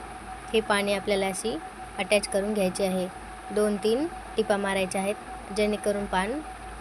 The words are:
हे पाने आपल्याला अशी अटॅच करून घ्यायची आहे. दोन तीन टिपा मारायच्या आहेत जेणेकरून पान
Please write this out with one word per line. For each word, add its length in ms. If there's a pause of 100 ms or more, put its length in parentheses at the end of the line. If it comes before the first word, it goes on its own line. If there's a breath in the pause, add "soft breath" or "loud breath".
(540)
हे 80
पाने 320
आपल्याला 340
अशी 300 (420)
अटॅच 280
करून 260
घ्यायची 300
आहे. 240 (440)
दोन 260
तीन 280 (320)
टिपा 200
मारायच्या 440
आहेत 560
जेणेकरून 480
पान 340 (420)